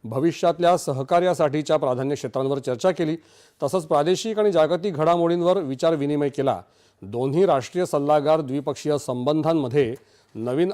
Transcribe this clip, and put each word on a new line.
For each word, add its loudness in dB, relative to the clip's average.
भविष्यातल्या 0
सहकार्यासाठीच्या 0
प्राधान्य 0
क्षेत्रांवर -4
चर्चा 0
केली, -2
तसंच -2
प्रादेशिक 0
आणि 2
जागतिक 2
घडामोडींवर 2
विचारविनिमय 0
केला. -2
दोन्ही 0
राष्ट्रीय 0
सल्लागार 2
द्विपक्षीय -4
संबंधांमध्ये 0
नवीन -2